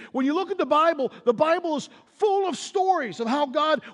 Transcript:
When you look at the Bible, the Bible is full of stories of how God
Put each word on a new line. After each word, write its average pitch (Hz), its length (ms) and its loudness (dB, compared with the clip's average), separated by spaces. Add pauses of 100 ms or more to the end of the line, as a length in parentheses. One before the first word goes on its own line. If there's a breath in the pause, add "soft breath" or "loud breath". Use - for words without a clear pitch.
(120)
When 254 140 -2
you 285 80 0
look 370 180 -2
at 370 60 -6
the 302 100 0
Bible, 302 440 2 (140 loud breath)
the 240 80 4
Bible 320 420 0
is 247 140 -6 (160 loud breath)
full 392 420 0
of 294 80 -4
stories 349 640 -2
of 233 80 -2
how 285 200 0
God 302 340 0 (120 loud breath)